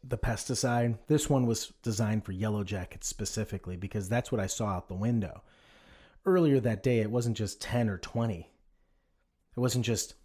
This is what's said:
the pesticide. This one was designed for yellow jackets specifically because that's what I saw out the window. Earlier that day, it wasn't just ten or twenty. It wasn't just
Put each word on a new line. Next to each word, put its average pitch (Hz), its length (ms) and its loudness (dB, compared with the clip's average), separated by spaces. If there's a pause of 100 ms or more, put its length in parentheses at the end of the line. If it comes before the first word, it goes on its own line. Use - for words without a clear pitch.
the 127 140 -4
pesticide. 120 880 0
This 151 240 2
one 131 160 4
was 113 280 -2 (100)
designed 107 420 0
for 101 60 -8
yellow 104 320 -2
jackets 92 440 -6
specifically 98 680 -6
because 95 320 -6
that's 120 220 0
what 107 100 0
I 95 60 -2
saw 107 220 -2
out 92 180 -4
the 92 80 -8
window. 107 480 -2 (840)
Earlier 170 340 6
that 110 220 0
day, 120 200 4
it 104 100 0
wasn't 117 260 0
just 104 240 -4
ten 120 260 0
or 95 120 -2
twenty. 113 500 -4 (1040)
It - 40 -6
wasn't 123 260 2
just 113 400 0